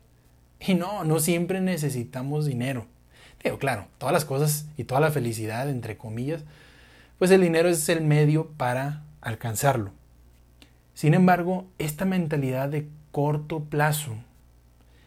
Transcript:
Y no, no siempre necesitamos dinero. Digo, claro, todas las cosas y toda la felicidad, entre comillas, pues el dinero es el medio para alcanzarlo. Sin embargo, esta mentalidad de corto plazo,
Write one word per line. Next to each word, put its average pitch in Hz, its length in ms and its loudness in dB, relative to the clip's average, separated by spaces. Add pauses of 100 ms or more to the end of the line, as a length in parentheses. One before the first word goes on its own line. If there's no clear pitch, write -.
(600)
Y 190 140 0
no, 185 300 -2
no 156 160 2
siempre 175 420 0
necesitamos 143 840 -4
dinero. 123 420 -4 (560)
Digo, - 160 -2
claro, 123 280 -2 (120)
todas 139 140 0
las 160 120 2
cosas 147 420 -2 (100)
y 117 80 -6
toda 127 140 0
la 156 120 4
felicidad, 117 580 -4
entre 113 280 -8
comillas, 131 460 -8 (760)
pues 180 120 4
el 190 100 10
dinero 170 280 4
es 160 200 0
el 165 140 2
medio 151 440 4 (100)
para 131 460 -2 (180)
alcanzarlo. 113 720 -2 (1000)
Sin 156 200 4
embargo, 180 520 4 (120)
esta 156 280 -4
mentalidad 143 640 0
de 151 180 -4 (240)
corto 151 520 -2
plazo, 151 520 -2 (920)